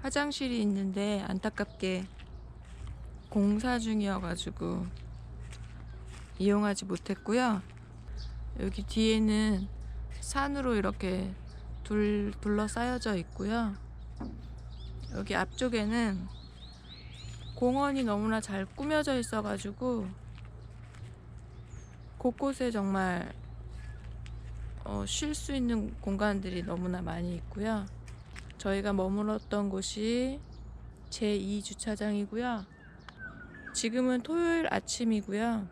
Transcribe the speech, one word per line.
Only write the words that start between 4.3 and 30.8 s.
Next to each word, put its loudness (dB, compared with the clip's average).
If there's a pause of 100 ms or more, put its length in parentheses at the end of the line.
이용하지 6
못했고요. 2 (960)
여기 -2
뒤에는 6 (520)
산으로 2
이렇게 0 (500)
둘-, 4
둘러싸여져 2
있고요. 0 (1400)
여기 0
앞쪽에는 2 (1300)
공원이 4
너무나 4
잘 -2
꾸며져 2
있어가지고 0 (2000)
곳곳에 2
정말, 4 (1500)
어, 0
쉴 0
수 -4
있는 2
공간들이 2
너무나 0
많이 -2
있고요. -2 (720)
저희가 2
머물렀던 4
곳이 2 (680)